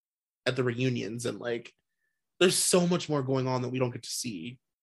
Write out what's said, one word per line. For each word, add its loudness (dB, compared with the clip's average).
at 0
the 0
reunions, -2
and, -6
like, -8
there's 6
so 4
much 0
more 2
going 0
on 0
that -4
we -4
don't 0
get -12
to -12
see. -8